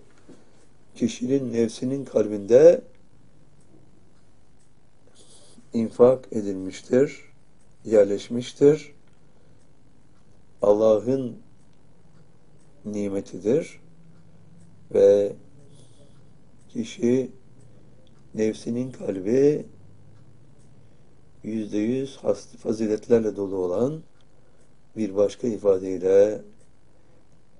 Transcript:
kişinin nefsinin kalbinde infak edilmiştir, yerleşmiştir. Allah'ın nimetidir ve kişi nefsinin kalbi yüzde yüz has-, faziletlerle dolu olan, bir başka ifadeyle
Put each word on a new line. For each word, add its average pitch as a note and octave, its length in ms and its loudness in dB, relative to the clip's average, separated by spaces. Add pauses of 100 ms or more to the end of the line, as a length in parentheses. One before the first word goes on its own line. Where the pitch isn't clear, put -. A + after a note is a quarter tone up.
(960)
kişinin B2 580 -4
nefsinin B2+ 520 -4
kalbinde A2 760 4 (3000)
infak A#2+ 600 2
edilmiştir, G2+ 880 -2 (640)
yerleşmiştir. A#2+ 1080 2 (1700)
Allah'ın A2 760 2 (1500)
nimetidir G#2 960 -4 (1120)
ve G2+ 380 4 (1400)
kişi A#2+ 600 -2 (1040)
nefsinin A#2 580 -4
kalbi B2 760 0 (1800)
yüzde G#2 360 -6
yüz C3 380 -4
has-, - 400 -6
faziletlerle A2 800 0
dolu G2 200 -4
olan, G#2+ 460 -4 (960)
bir G2+ 200 -6
başka G2+ 320 0
ifadeyle F#2+ 960 2 (1160)